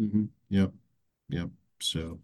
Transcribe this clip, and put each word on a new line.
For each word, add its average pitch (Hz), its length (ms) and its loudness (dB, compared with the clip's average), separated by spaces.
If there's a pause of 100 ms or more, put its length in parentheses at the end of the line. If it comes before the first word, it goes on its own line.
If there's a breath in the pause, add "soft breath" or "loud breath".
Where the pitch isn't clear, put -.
Mm-hmm. 107 240 2 (240)
Yep. 98 240 4 (560)
Yep. 85 200 -4 (300)
So 82 460 -6